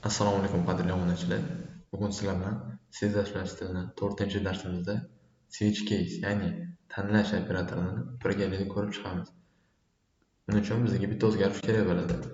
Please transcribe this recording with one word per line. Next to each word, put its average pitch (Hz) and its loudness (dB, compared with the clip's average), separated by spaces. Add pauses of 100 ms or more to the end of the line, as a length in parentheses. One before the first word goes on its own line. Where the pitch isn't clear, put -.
Assalomu 104 4
alaykum, 95 2
qadrli 87 2
obunachilar. 87 0 (520)
Bugun 101 -2
sizlar 98 -2
bilan 98 -2 (360)
C++ - -20 (640)
tilini 92 -4 (160)
to'rtinchi 101 0
darsimizda 92 -2 (600)
switch 104 4
case, 87 0
ya'ni 101 0 (440)
tanlash 101 2
operatorini 92 -2 (220)
birgalikda 98 0
ko'rib 101 0
chiqamiz. 92 -4 (1200)
Buning 104 4
uchun 117 0
bizga 98 2
bitta - 2
o'zgartirish 101 2
kerak 107 4
bo'ladi. 87 2 (180)